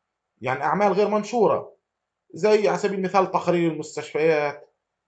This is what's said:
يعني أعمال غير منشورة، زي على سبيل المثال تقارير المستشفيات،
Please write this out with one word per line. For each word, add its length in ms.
يعني 220
أعمال 300
غير 160
منشورة، 640
زي 380
على 100
سبيل 200
المثال 320
تقارير 420
المستشفيات، 1000